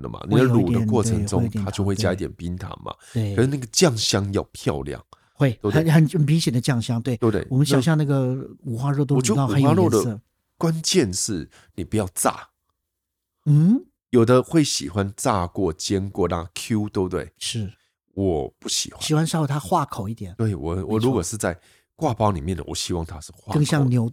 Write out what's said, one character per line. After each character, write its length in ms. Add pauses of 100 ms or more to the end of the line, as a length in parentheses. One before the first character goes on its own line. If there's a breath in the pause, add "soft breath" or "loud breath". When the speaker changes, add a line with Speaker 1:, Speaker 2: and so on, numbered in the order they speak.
Speaker 1:
的 60
嘛， 100 (140)
Speaker 2:
会 80
有 60
一 20
点， 200
Speaker 1:
你 60
在 60
卤 0
的 100
过 140
程 240
中， 140
Speaker 2:
对， 20
会 0
有 40
一 20
点 160
糖， 0
Speaker 1:
它 60
就 120
会 100
加 200
一 20
点 160
冰 240
糖 160 (100)
嘛。 140 (160)
Speaker 2:
对。 240
Speaker 1:
可 60
是 80
那 80
个 160
酱 240
香 340
要 100 (120)
漂 300
亮。 200 (300 soft breath)
Speaker 2:
会， 180 (100)
Speaker 1:
对 80
不 20
对？ 200
Speaker 2:
很， 160
很 140
明 180
显 140
的 80
酱 200
香， 200
对。 160
Speaker 1:
对 120
不 20
对？ 180
Speaker 2:
我 80
们 80
想 160
象 160
那 80
个 320 (260)
五 140
花 120
肉 140
都 140
卤 180
到 100
很 160
有 60
颜 80
色。 60
Speaker 1:
我 80
觉 80
得 20
五 40
花 60
肉 60
的 60 (360)
关 240
键 320
是 360 (260 soft breath)
你 80
不 140
要 180
炸。 320 (1000)
Speaker 2:
嗯？ 360 (280)
Speaker 1:
有 140
的 160
会 220
喜 240
欢 300
炸 280
过、 280
煎 360
过， 160
让 200
它 100
Q， 320
对 160
不 60
对？ 280
Speaker 2:
是。 360 (400)
Speaker 1:
我 460
不 80
喜 240
欢。 100
Speaker 2:
喜 140
欢 100
稍 140
微 80
它 100
化 280
口 240
一 40
点。 240
Speaker 1:
对， 160
我， 220
Speaker 2:
没 60
错。 80
Speaker 1:
我 100
如 140
果 100
是 140
在 200 (380 soft breath)
挂 180
包 180
里 100
面 160
的， 100
我 80
希 160
望 140
它 160
是 100
化 220
口。 0
Speaker 2:
更 100
像 260
牛， 240